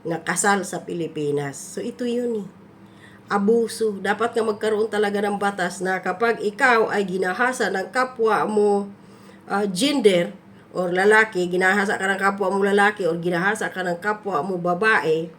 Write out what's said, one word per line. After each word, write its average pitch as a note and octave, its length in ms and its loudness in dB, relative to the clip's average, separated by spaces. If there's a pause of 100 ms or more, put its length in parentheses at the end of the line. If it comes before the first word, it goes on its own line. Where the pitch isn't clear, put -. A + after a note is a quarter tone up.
na E3 160 -6
kasal F#3 480 0
sa F3 240 -8
Pilipinas. D3 880 -4
So, F#3+ 80 -8
ito A#3+ 240 -6
yun, A#3+ 320 -2
eh. F3 80 -12 (800)
Abuso. G#3+ 720 2
Dapat G#3 320 0
nga A#3 80 0
magkaroon G#3+ 480 0
talaga G#3 320 0
ng G3+ 160 -2
batas F#3+ 480 -2
na F#3 160 0
kapag A3 400 0
ikaw A3+ 480 2
ay G3+ 160 0
ginahasa F#3+ 640 -2
ng F#3+ 240 -4
kapwa A3 560 0
mo, G3+ 400 2 (560)
ah, G3+ 240 -2
gender, G3 640 2 (400)
or F3+ 160 -2
lalaki, F#3 640 4
ginahasa F#3+ 480 2
ka F#3+ 80 0
ng G3 80 0
kapwa G3 320 0
mo G3 160 2
lalaki, G3+ 400 2
or E3+ 160 0
ginahasa F3+ 480 -2
ka F#3 160 -6
ng E3+ 160 -4
kapwa G3+ 400 -4
mo F#3+ 160 -4
babae F3 720 0 (100)